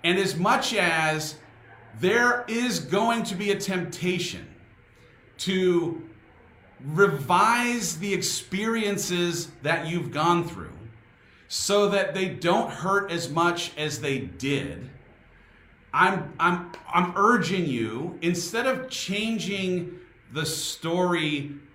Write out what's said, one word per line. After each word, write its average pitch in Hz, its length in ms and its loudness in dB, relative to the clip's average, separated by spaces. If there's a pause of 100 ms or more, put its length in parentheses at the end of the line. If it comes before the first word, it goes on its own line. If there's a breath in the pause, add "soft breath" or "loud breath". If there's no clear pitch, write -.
And 180 160 2
as 170 180 0
much 240 380 2
as 160 600 2 (640)
there 240 480 4
is 226 320 0
going 208 420 2
to 190 140 -4
be 202 160 0
a 185 60 2
temptation 175 920 -4 (880 soft breath)
to 180 680 0 (760)
revise 185 1160 2
the 196 120 -2
experiences 190 1400 -2 (100)
that 165 240 0
you've 160 240 -4
gone 170 360 2
through, 82 300 -12 (720 soft breath)
so 202 400 4
that 190 260 2
they 190 140 0
don't 170 420 2
hurt 196 400 0
as 165 200 -4
much 170 460 0
as 151 240 -4
they 135 180 -2
did, 92 720 -4 (1040 soft breath)
I'm, 185 440 2
I'm, 175 340 0 (200)
I'm 180 240 2
urging 190 500 4
you, 123 540 -4
instead 180 460 -2
of 262 240 -2
changing 190 1080 -4 (340 loud breath)
the 151 120 -2
story 160 1080 -2 (220)